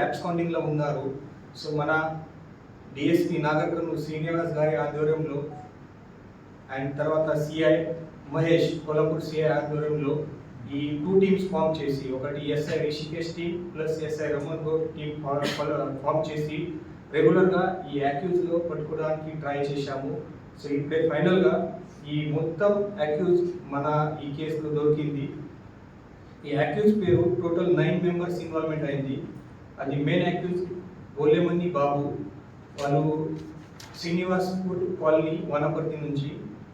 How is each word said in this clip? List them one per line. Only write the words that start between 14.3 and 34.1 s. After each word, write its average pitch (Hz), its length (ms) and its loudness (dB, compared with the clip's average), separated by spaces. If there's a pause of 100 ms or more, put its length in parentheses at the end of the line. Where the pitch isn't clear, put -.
రమణ్ 151 320 -4
గౌడ్ 160 200 0 (100)
టీమ్ 151 280 -6
ఫా-, 139 160 0 (160)
ఫా-, 143 380 -2 (100)
ఫామ్ 156 260 2
చేసి 151 280 -4 (560)
రెగ్యులర్గా 180 500 6 (280)
ఈ 143 40 0 (140)
అక్యూజ్‌లో 175 460 0 (120)
పట్టుకోవడానికి 156 640 -4 (100)
ట్రై 143 160 -2 (120)
చేశాము. 135 420 -4 (480)
So 147 60 -10 (100)
ఇప్పుడే 156 240 0 (100)
ఫైనల్గా 180 440 6 (600)
ఈ - 20 2 (200)
మొత్తం 202 360 2 (320)
అక్యూజ్ 175 360 4 (340)
మన 151 120 -2 (380)
ఈ 147 40 -8 (100)
కేసులో 156 400 -4
దొరికింది. 147 480 2 (1200)
ఈ 147 100 -2
అక్యూజ్ 208 500 4
పేరు 175 360 4
టోటల్ 175 340 2
నైన్ 175 260 2
మెంబర్స్ 175 380 0
ఇన్వాల్వ్‌మెంట్ 156 500 -2
అయింది. 135 320 -4 (580)
అది 139 160 -2
మెయిన్ 175 300 2
అక్యూజ్ 180 380 0 (540)
బోలేమని 170 520 4
బాబు, 143 320 2 (800)
వాళ్ళు 156 540 2 (640)
శ్రీనివాస్పూర్ 180 1000 0